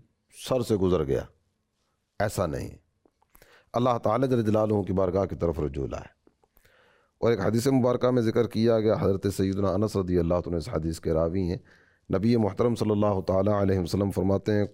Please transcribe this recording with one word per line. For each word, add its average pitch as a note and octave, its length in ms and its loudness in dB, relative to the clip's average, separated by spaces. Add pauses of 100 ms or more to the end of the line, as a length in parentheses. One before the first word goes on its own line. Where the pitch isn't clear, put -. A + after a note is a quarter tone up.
(480)
سر C3 120 -2
سے A2 160 0
گزر F2+ 280 2
گیا، C2+ 180 -2 (960)
ایسا G#2 280 -2
نہیں۔ C#2 220 -8 (1040)
اللہ A#2+ 300 0
تعالیٰ A#2+ 260 0
جل A#2+ 160 2
جلالہ G#2+ 380 2
کی F#2 100 -4
بارگاہ F#2+ 320 0
کی E2+ 120 -6
طرف E2 240 -2
رجوع C#2 260 -4
لائے۔ - 300 -12 (1000)
اور A2+ 120 2
ایک A2 100 0
حدیث A2 260 0
مبارکہ B2 440 2
میں B2+ 120 2
ذکر A2 240 2
کیا A2+ 340 2
گیا، G#2+ 200 2
حضرت F#2+ 260 0 (100)
سیدنا F#2+ 320 0
انس G2+ 280 0
رضی F2+ 220 2
اللہ E2+ 160 2
تعالیٰ E2+ 180 -2
عنہ F2 40 -2
اس D#2+ 120 -6
حدیث D#2+ 320 -4
کے D#2+ 120 -4
راوی E2 300 0
ہیں، F2 160 -4 (560)
نبی A2+ 220 2
محترم A2+ 380 0
صلی G#2+ 160 -2
اللہ G#2 360 0
تعالیٰ F#2+ 280 2
علیہ G2 240 2
وسلم F#2 320 0
فرماتے G2 420 0
ہیں، G#2 220 2